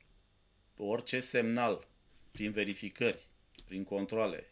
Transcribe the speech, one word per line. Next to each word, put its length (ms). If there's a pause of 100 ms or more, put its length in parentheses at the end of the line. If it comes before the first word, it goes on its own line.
(760)
orice 440
semnal, 680 (420)
prin 200
verificări, 760 (380)
prin 200
controale, 680